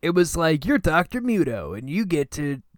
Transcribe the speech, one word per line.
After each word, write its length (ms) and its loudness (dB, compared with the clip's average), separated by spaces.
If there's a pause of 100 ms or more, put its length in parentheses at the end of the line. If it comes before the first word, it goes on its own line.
it 100 -2
was 260 2
like, 280 2
"You're 140 2
Doctor 420 0
Muto, 560 -2
and 140 -10
you 160 -2
get 260 0
to, 300 -6 (160)